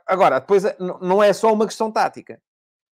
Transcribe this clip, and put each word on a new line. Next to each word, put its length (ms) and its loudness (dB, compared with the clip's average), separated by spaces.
agora, 340 2
depois 240 0
é, 160 -6
n-, 220 -10
não 220 0
é 100 4
só 180 0
uma 140 0
questão 260 -8
tática. 480 -6